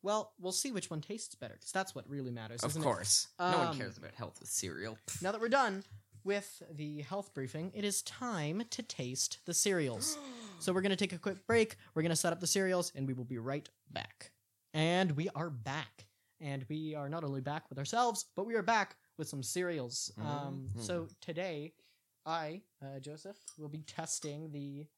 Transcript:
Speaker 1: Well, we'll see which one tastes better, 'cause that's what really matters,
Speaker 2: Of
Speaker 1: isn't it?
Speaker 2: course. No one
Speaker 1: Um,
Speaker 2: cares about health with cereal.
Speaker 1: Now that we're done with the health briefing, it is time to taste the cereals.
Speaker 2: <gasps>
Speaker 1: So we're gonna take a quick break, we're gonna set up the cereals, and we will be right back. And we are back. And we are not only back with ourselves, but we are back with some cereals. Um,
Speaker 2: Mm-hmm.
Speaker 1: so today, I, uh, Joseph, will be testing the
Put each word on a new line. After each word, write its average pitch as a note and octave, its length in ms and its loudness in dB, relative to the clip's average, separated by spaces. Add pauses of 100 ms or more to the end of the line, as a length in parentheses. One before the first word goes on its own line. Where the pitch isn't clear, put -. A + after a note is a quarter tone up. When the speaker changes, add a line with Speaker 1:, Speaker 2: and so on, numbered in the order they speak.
Speaker 1:
Well, G#3 380 2
we'll F3+ 140 0
see C4+ 180 0
which F#3 180 -2
one D#3 120 -2
tastes - 340 -8
better, - 200 -10
'cause - 180 -10
that's F#3+ 200 0
what C3 160 -10
really C3+ 220 -4
matters, A2+ 320 -6
Speaker 2:
Of B2 80 2
Speaker 1:
isn't D#3 100 -2
it? D3+ 40 2
Speaker 2:
course. G2+ 420 4 (100)
No F3 200 4
one F3 100 6
Speaker 1:
Um, D3+ 100 0
Speaker 2:
cares G2+ 200 -6
about - 180 -14
health G#2 240 -8
with - 100 -14
cereal. F#2+ 480 -2 (240)
Speaker 1:
Now F#3 120 0
that A3 80 -2
we're A3+ 80 2
done A3 340 4 (400)
with G3+ 480 -2
the D3+ 300 -6
health G3 320 -6
briefing, D#3 400 -4
it G#3 100 -4
is G3+ 200 2
time G3 640 -2
to - 140 -6
taste - 640 -2
the F3 80 -4
cereals. D#3 680 2
Speaker 2:
<gasps> C#4 40 -10 (340)
Speaker 1:
So F#3 120 4
we're F#3 80 4
gonna F#3+ 160 4
take F#3+ 160 2
a F3 40 -4
quick F#3+ 300 -4
break, A3+ 300 6 (160)
we're D#3+ 80 4
gonna E3 160 4
set E3+ 160 4
up F3 80 -2
the F3 60 2
cereals, F#3 460 4
and C3+ 140 -2
we C3 60 0
will B2+ 100 -2
be B2 140 -4
right C3+ 300 -4 (240)
back. - 420 -8 (400)
And E3+ 400 6
we D#3+ 160 2
are D#3+ 200 -2
back. C3 560 -4 (360)
And C#3 260 -4
we D#3 280 -4
are C#3+ 120 -4
not D#3+ 160 -2
only C#3 160 0
back C#3+ 300 -4
with B2 100 -8
ourselves, A3+ 460 2 (100)
but F#3+ 100 0
we A3+ 100 -2
are A3 60 6
back G#3 360 4 (200)
with D#3 120 -4
some C#3 120 -4
cereals. D#3 760 -2
Um, C#3 520 -2
Speaker 2:
Mm-hmm. A2 120 -4
Speaker 1:
so F3 260 -2 (140)
today, E3 540 -4 (500)
I, D#3+ 380 -2 (180)
uh, C#3 180 -8
Joseph, D3+ 380 -12 (200)
will D3+ 120 -8
be D#3 140 -8
testing D#3 680 -6
the C#3+ 340 -6 (120)